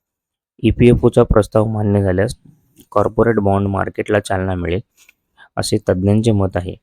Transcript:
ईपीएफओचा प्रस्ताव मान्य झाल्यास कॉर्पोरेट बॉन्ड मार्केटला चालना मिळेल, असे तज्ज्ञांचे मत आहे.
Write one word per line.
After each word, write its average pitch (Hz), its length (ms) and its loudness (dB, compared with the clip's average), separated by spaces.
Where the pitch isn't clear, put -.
ईपीएफओचा 120 600 2
प्रस्ताव 110 440 2
मान्य 107 360 -2
झाल्यास 98 340 -2
कॉर्पोरेट 110 480 0
बॉन्ड 101 300 0
मार्केटला 98 520 -4
चालना 95 340 -4
मिळेल, 87 260 -4
असे 107 220 -2
तज्ज्ञांचे 101 440 2
मत 98 240 -2
आहे. 90 260 -6